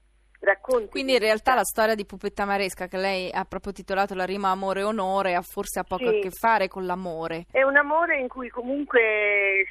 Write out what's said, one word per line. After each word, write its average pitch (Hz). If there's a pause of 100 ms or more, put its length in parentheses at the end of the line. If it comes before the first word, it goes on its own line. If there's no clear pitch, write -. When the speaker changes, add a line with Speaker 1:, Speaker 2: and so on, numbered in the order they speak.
(400)
Speaker 1:
racconti 214
Speaker 2:
Quindi 262
in 240
Speaker 1:
di 208
Speaker 2:
realtà 214
Speaker 1:
vita. 262
Speaker 2:
la 202
storia 220
di 208
Pupetta 202
Maresca, 196
che 185
lei 185
ha 185
proprio 190
titolato 196
La 185
rima 190
amore 190
e 196
onore, 196
ha 180
forse -
ha 180
poco 233
Speaker 1:
Sì. 220
Speaker 2:
a 208
che 185
fare 208
con 190
l'amore. 165
Speaker 1:
È 262
un 277
amore 302
in 254
cui 254
comunque 214